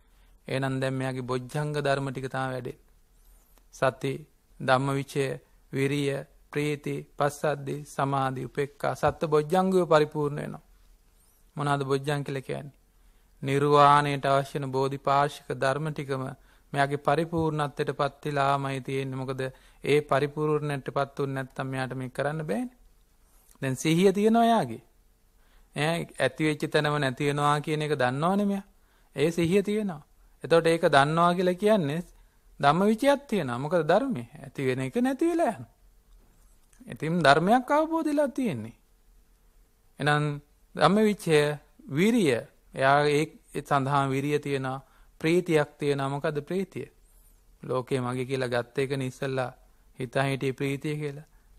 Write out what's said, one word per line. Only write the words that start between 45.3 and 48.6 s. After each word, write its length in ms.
තියෙනවා. 320
මොකද්ද 320
ප්‍රීතිය? 480
ලෝකේ 380
මගේ 240
කියලා 240
ගත්ත 300